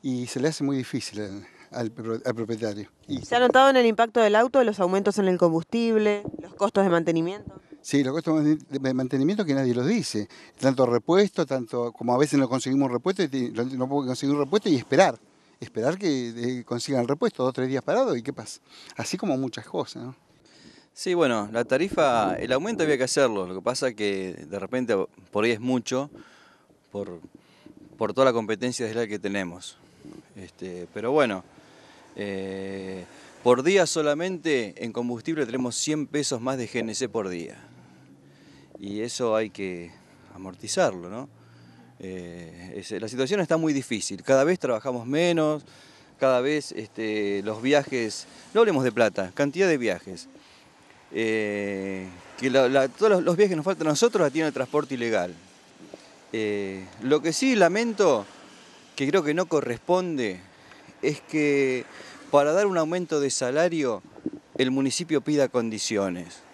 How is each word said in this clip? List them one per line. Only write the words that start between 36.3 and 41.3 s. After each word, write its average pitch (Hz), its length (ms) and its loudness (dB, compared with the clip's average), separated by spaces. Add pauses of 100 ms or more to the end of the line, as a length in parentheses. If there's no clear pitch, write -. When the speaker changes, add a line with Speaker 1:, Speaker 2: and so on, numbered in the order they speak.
Speaker 3:
más 131 160 -4
de 120 100 -6
G 120 120 -6
N 110 160 -4
C 120 160 -4
por 104 180 -4
día. 85 300 -8 (1200)
Y 101 220 -8
eso 117 360 0
hay 110 140 0
que 90 420 -8 (420)
amortizarlo, 95 720 -4
¿no? 120 200 -12 (720)